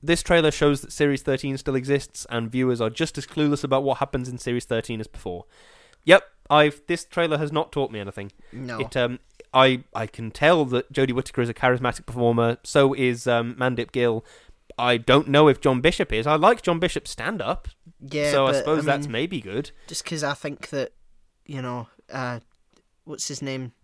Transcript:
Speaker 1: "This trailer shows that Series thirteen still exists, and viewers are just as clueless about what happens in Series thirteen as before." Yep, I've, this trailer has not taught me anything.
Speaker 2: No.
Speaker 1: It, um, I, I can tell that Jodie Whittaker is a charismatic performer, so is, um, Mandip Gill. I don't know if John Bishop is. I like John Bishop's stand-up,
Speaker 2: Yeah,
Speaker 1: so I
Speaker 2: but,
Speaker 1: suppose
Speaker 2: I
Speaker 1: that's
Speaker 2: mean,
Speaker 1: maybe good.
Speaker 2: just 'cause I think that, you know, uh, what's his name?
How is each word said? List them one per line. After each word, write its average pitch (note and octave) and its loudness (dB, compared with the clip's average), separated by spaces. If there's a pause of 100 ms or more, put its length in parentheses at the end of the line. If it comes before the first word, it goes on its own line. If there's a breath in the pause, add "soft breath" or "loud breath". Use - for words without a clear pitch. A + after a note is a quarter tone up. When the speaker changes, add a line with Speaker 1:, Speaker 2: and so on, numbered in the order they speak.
Speaker 1:
"This E3 2
trailer E3 4
shows C#3+ 2
that - -14
Series C#3+ 0
thirteen C3+ -2
still C3+ -4
exists, C3+ -4
and A2+ -4
viewers B2+ 0
are A2+ 0
just D#3 -6
as D3 -10
clueless D3 -2
about C3+ 0
what C3+ 0
happens B2+ -2
in B2 -10
Series B2 -4
thirteen A2+ -4
as A2 -10
before." F2 -12 (600 soft breath)
Yep, F3+ 8 (260)
I've, D3+ 4
this E3+ -4
trailer D#3+ -2
has D3 -4
not D#3+ -4
taught - -4
me G#2+ -10
anything. G2+ -12 (200)
Speaker 2:
No. B2 -12
Speaker 1:
It, B2 -6
um, B2 -2 (340)
I, C3 4 (100)
I A2 -6
can A2+ -12
tell D#3 4
that B2 -2
Jodie C3 0
Whittaker B2+ -4
is A#2+ 0
a A#2 -6
charismatic B2 0
performer, A#2 0
so C#3 4
is, B2 0
um, A#2 0
Mandip B2+ -2
Gill. A#2 0 (520 soft breath)
I B2 2
don't B2+ 4
know D3 6
if C3 2
John B2+ 2
Bishop - 0
is. A2 -2
I D3+ 2
like G3+ 4
John E3+ 0
Bishop's E3 -4
stand-up, D#3+ -6 (320)
Speaker 2:
Yeah, D3 -4
Speaker 1:
so C#3 4
I C3 2
Speaker 2:
but, C#3 0
Speaker 1:
suppose D3 0
Speaker 2:
I D3 0
Speaker 1:
that's C#3+ -2
Speaker 2:
mean, C#3 -8
Speaker 1:
maybe C#3+ -4
good. G#2 -8 (160)
Speaker 2:
just - -10
'cause D#3 -6
I C#3+ -2
think - -10
that, C3+ -6 (520)
you C#3 -10
know, B2 -8 (220)
uh, B2 -8 (640)
what's - -10
his C#3 -10
name? C3 -8 (100)